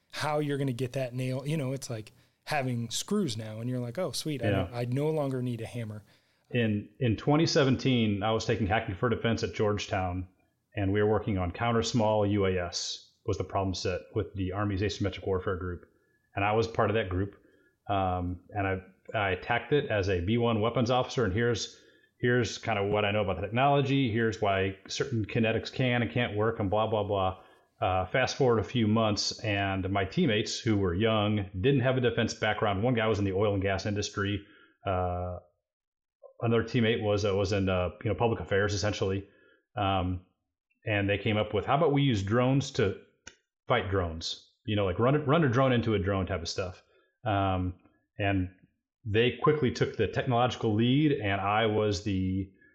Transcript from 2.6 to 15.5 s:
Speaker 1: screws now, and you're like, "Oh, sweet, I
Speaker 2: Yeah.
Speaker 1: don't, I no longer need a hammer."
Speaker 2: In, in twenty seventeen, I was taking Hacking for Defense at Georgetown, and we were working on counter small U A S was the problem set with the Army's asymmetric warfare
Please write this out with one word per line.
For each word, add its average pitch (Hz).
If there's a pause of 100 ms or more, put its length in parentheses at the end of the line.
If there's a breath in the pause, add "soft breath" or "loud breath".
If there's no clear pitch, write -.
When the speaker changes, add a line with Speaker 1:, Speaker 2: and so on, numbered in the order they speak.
Speaker 1:
screws 180
now, 110
and 120
you're 127
like, 120
"Oh, 180
sweet, 147
I 107
Speaker 2:
Yeah. 101
Speaker 1:
don't, 92
I 120
no 131
longer 139
need 120
a 110
hammer." 107 (460 soft breath)
Speaker 2:
In, 107 (100)
in 117
twenty 147
seventeen, 120
I 110
was 110
taking 110
Hacking 107
for 123
Defense 113
at 110
Georgetown, 92 (480)
and 98
we 104
were 104
working 107
on 90
counter 117
small 107
U 101
A 95
S - (160)
was 104
the -
problem 95
set 90 (140)
with 104
the 95
Army's 101
asymmetric 98
warfare 95